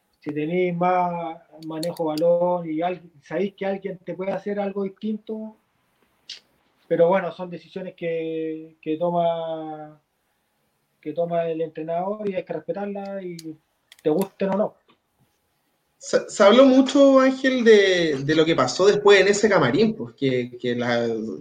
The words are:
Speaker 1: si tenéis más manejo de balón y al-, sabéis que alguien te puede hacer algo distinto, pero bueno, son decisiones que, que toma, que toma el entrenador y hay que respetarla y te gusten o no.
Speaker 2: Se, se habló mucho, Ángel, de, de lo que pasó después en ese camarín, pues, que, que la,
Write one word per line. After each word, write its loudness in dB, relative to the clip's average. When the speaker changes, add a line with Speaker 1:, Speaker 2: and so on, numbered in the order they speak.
Speaker 1:
si -10
tenéis -2
más -2
manejo -8
de -4
balón 0
y -4
al-, -4
sabéis -6
que -8
alguien -8
te -12
puede -6
hacer -6
algo -6
distinto, -10
pero 4
bueno, 0
son -12
decisiones -14
que, -8
que -4
toma, -4
que -8
toma -2
el -4
entrenador -6
y -4
hay -4
que -10
respetarla -8
y -12
te 0
gusten -2
o -4
no. -4
Speaker 2:
Se, -2
se 2
habló 8
mucho, 6
Ángel, 2
de, 6
de 0
lo 4
que 2
pasó 0
después 6
en 2
ese 2
camarín, 2
pues, -12
que, -4
que -4
la, -2